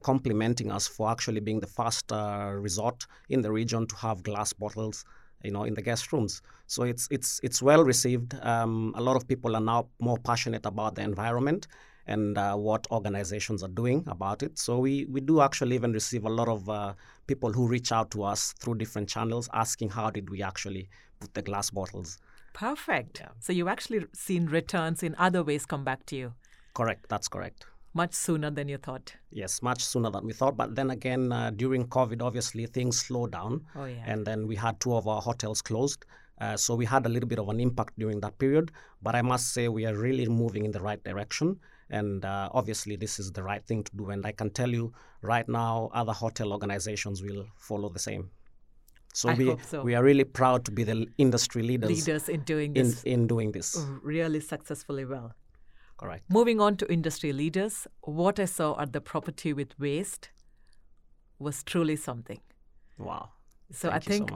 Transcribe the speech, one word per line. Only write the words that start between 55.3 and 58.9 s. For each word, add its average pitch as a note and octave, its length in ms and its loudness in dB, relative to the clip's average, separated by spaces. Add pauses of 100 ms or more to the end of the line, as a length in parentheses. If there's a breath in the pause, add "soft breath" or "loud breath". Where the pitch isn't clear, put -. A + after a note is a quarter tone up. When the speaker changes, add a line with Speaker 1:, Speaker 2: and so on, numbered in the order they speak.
Speaker 1:
Correct. F2+ 320 -10
Speaker 2:
Moving A3+ 320 6
on G#3 160 6
to - 140 -2
industry D#3+ 420 0
leaders, D#3+ 540 -2 (140)
what F3 380 2
I G3 60 2
saw E3 340 0
at C#3+ 140 -4